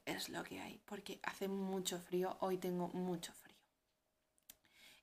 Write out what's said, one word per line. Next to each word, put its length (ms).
es 240
lo 140
que 160
hay, 260
porque 380
hace 240
mucho 520
frío, 420
hoy 180
tengo 300
mucho 440
frío. 220